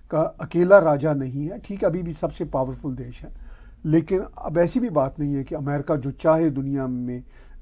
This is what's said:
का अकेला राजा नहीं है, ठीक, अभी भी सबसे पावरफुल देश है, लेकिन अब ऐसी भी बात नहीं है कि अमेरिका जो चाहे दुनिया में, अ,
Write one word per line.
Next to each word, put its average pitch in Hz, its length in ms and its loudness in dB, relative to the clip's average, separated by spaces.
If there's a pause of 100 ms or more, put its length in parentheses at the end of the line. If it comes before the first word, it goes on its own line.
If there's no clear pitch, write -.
(120)
का 160 100 0
अकेला 175 560 4
राजा 151 360 4
नहीं 139 360 -4
है, 214 100 -10
ठीक, 202 240 -8
अभी 180 200 0
भी 170 100 -8
सबसे - 320 -4
पावरफुल 131 500 -4
देश 123 260 -12
है, - 300 -16 (340)
लेकिन 165 340 2 (180)
अब 147 200 -4
ऐसी 175 220 2
भी 233 100 -2
बात 143 300 0
नहीं 143 160 0
है 135 80 -2
कि 165 120 -8
अमेरिका 143 400 -2
जो 135 160 -4
चाहे 160 380 4
दुनिया 135 380 -2
में, 123 320 -4
अ, 123 40 -14 (380)